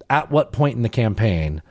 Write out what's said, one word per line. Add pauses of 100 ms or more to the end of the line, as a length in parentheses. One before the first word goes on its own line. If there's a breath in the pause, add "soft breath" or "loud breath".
(100)
"At
what
point
in
the
campaign,